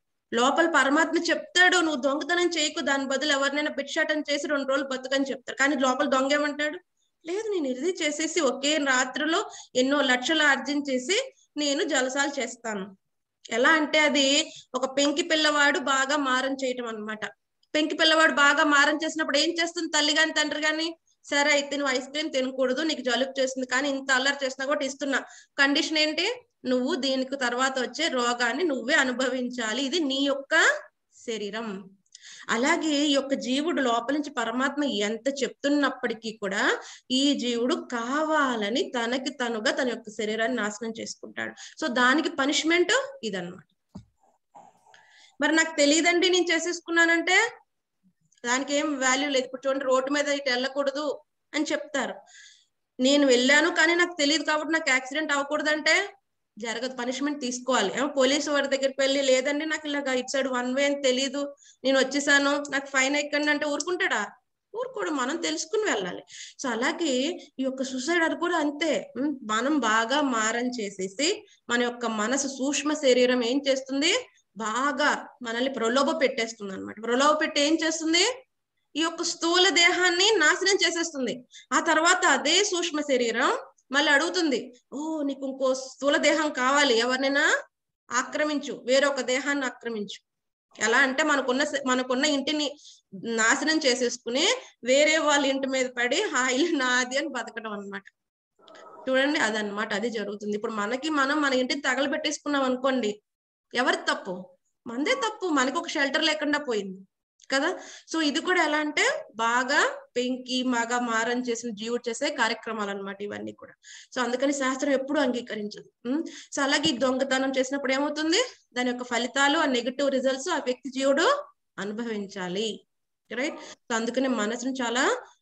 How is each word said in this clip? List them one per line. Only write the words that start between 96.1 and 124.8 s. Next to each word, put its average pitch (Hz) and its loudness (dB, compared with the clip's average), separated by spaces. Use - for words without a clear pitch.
"ఆ 247 2
ఇల్లు 294 2
నాది" 254 0
అని 311 -2
బతకడం 226 -10
అన్నమాట. 196 -10
చూడండి, 269 2
అదన్నమాట, 214 -2
అది 214 -2
జరుగుతుంది. 208 -6
ఇప్పుడు 226 -6
మనకి 226 -2
మనం 285 2
మన 277 2
ఇంటిని 254 0
తగలబెట్టేసుకున్నాం 285 0
అనుకోండి, 254 0
ఎవరి 285 2
తప్పు? 196 -4
మనదే 294 -2
తప్పు, 440 -4
మనకు 285 0
ఒక 330 -6
shelter 294 0
లేకుండా 302 0
పోయింది 202 -6
కదా. 302 0
So 320 0
ఇది 294 0
కూడా 349 2
ఎలా 302 2
అంటే 349 0
బాగా 254 0
పెంకి 254 -2
బాగా 240 0
మారం 240 -2
చేసిన 240 -6
జీవుడు 226 -6
చేసే 277 -4
కార్యక్రమాలు 226 -4
అన్నమాట 196 -8
ఇవన్నీ 208 -8
కూడా. - -20
So 254 -2
అందుకని 254 0
శాస్త్రం 269 -2
ఎప్పుడు 269 0
అంగీకరించదు. 233 -6
ఉమ్, 294 -2
so - -10
అలాగే 294 2
ఈ 254 0
దొంగతనం 262 0
చేసినప్పుడు 262 -2
ఏమవుతుంది? 294 0
దాని 247 0
యొక్క 247 -6
ఫలితాలు, 277 2
ఆ 320 4
నెగటివ్ 262 0
results 262 0
ఆ 339 0
వ్యక్తి 254 -6
జీవుడు 294 2
అనుభవించాలి, 202 -6
Right? 277 -4
So - -10
అందుకని 233 0
మనసును 240 -2